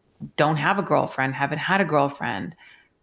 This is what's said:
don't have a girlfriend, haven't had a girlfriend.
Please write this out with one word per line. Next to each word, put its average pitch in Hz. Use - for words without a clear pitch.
don't 156
have 180
a 175
girlfriend, 135
haven't 143
had 190
a 190
girlfriend. 139